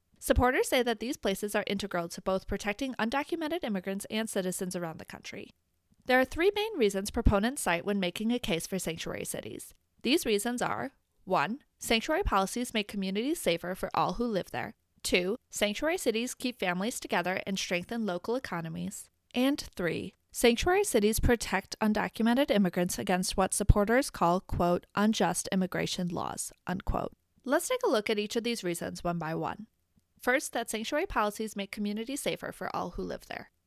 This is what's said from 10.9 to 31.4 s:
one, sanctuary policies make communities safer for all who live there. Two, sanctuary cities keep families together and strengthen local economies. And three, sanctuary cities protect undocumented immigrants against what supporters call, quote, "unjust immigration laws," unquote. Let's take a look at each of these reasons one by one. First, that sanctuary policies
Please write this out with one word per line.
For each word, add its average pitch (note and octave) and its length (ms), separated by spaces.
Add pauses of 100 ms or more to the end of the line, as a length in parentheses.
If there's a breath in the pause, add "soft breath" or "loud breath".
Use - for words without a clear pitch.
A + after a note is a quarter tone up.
one, F#3 340 (200)
sanctuary D#4 440
policies A3+ 500
make G#3 160
communities G#3 500
safer F3 360
for - 180
all D#3+ 220
who A3+ 100
live G#3+ 260
there. B2 240 (280)
Two, F#3+ 340 (140)
sanctuary D4 480
cities A#3 360
keep - 240
families F#3 400
together F3+ 480
and F#3+ 120
strengthen G#3 480
local F#3+ 300
economies. F3 720 (240)
And C4+ 260 (160)
three, E3+ 380 (180)
sanctuary F4+ 500
cities A3 380
protect - 580
undocumented A3 720
immigrants F#3 480
against F#3 380
what F#3+ 180
supporters G#3+ 540
call, F3+ 320
quote, - 540
"unjust G3+ 580
immigration F3+ 560
laws," - 440 (140)
unquote. - 460 (320)
Let's C#4 240
take B4+ 160
a A4 60
look G#3+ 180
at A3 100
each G#3 160
of A3+ 100
these A#3 200
reasons F3 400
one F3 140
by D#3+ 160
one. E3 320 (540)
First, C4 340
that A#3 160
sanctuary D4 360
policies G#3+ 480